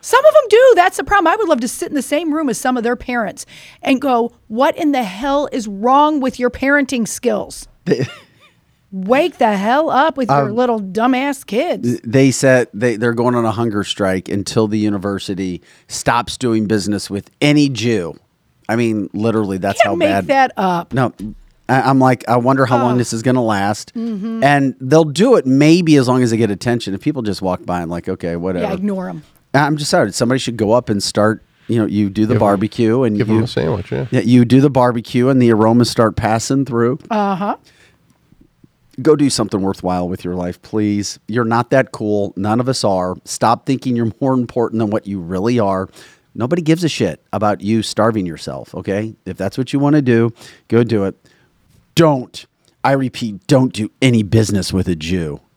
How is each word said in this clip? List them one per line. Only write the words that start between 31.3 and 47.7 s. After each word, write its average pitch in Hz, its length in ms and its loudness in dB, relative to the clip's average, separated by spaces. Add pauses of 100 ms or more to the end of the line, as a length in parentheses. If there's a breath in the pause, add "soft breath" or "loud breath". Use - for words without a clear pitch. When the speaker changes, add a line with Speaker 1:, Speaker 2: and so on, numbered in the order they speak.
Speaker 2:
You 117 140 -2
know, 104 60 0
you 104 220 0
do 98 160 -2
the 113 100 0
Speaker 3:
Give - 20 2
'em, - 40 2
Speaker 2:
barbecue 110 640 0
and 107 140 0
Speaker 3:
give 110 120 -2
'em 110 100 2
Speaker 2:
you 110 40 2
Speaker 3:
a 120 60 -4
sandwich, 101 420 -4
yeah. 131 220 -6
Speaker 2:
Yeah, 127 80 2
you 120 240 4
do 123 160 4
the 143 100 4
barbecue 123 580 0
and 131 140 4
the 117 100 6
aromas 113 380 4
start 113 240 2
passing 113 500 -2
through. 120 360 -2 (100)
Speaker 1:
Uh-huh. 202 460 -4 (1500 soft breath)
Speaker 2:
Go 151 120 6
do 143 140 2
something 107 320 -2
worthwhile 90 480 -2
with 90 160 -8
your 90 100 -6
life, 90 280 -6
please. 104 560 -2 (100)
You're 117 160 0
not 113 260 2
that 135 220 2
cool. 104 440 -2
None 107 240 0
of 127 80 -2
us 131 140 -2
are. 92 340 0 (100)
Stop 120 400 0
thinking 131 280 -2
you're 117 260 -2
more 135 120 0
important 120 460 -2
than 107 120 0
what 107 160 -4
you 98 140 -8
really 92 380 -2
are. 95 320 0 (440 loud breath)
Nobody 160 280 -2
gives 160 200 0
a 160 60 0
shit 101 320 -2 (120)
about 104 280 -2
you 107 220 0